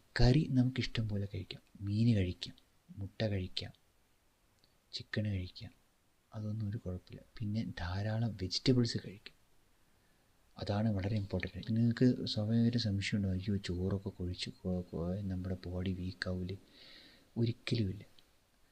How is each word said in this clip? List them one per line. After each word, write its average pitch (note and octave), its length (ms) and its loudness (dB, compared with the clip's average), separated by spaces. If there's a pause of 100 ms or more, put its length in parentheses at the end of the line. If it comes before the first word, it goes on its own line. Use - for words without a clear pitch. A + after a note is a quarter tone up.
(120)
കറി B2 380 8
നമുക്ക് B2+ 300 4
ഇഷ്ടം A2+ 280 -2
പോലെ G2+ 180 -2
കഴിക്കാം, - 360 -10 (180)
മീൻ G#2 340 2
കഴിക്കാം, F#2 400 0 (340)
മുട്ട G2+ 340 -12
കഴിക്കാം, G2+ 500 -4 (1200)
ചിക്കൻ - 320 -4
കഴിക്കാം, G2 480 -6 (600)
അതൊന്നും G#2+ 360 -4
ഒരു A2+ 100 -4
കുഴപ്പമില്ല. - 440 -8 (100)
പിന്നെ G#2+ 300 -2 (160)
ധാരാളം G#2 580 -2
വെജിറ്റബിൾസ് A#2 600 2
കഴിക്കാം, - 380 -12 (1200)
അതാണ് G#2 340 0
വളരെ G2+ 260 0
ഇമ്പോർട്ടൻ്റ്. F#2 380 -2
പിന്നെ A2+ 260 0
നിങ്ങൾക്ക് A#2 260 6 (200)
സ്വാഭാവികമായിട്ട് A#2 520 2
സംശയം G2+ 380 0
ഉണ്ടാവും, G2 180 2
"അയ്യോ, F#2+ 220 0
ചോറൊക്കെ F#2+ 540 -2
കൊഴിച്ച് F2+ 400 -6
കൊ-, F2+ 320 -4
കൊ-, F2+ 400 -4
നമ്മുടെ F#2 400 -4
ബോഡി F2+ 320 -2
വീക്ക് F#2 340 -6
ആവില്ലേ?" F#2 280 -4 (800)
ഒരിക്കലുമില്ല. A2+ 680 -2 (680)